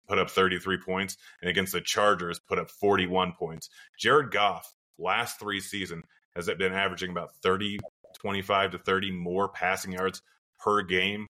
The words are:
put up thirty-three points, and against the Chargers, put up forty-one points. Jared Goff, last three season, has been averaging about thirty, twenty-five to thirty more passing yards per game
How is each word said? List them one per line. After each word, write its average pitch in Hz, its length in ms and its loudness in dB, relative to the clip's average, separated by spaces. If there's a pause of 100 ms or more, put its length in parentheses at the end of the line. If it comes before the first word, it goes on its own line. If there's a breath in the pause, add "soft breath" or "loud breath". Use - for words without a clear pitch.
put 101 100 2
up 90 100 2
thirty-three 92 500 2
points, 92 380 -4 (240 loud breath)
and 90 80 -2
against 95 240 0
the 90 80 0
Chargers, 90 600 2
put 95 180 -2
up 85 100 -4
forty-one 92 720 2
points. 82 320 -8 (260 loud breath)
Jared 123 360 2
Goff, 98 420 0 (240)
last 101 400 -2
three 101 220 -4
season, 85 420 -8 (320 soft breath)
has 87 120 -6
been 92 260 0
averaging 92 380 -2
about 87 260 -8
thirty, 101 420 0 (400)
twenty-five 98 540 0
to 90 60 -10
thirty 95 340 0
more 92 360 0
passing 92 440 -2
yards 92 280 -4 (380 soft breath)
per 104 240 2
game 95 520 0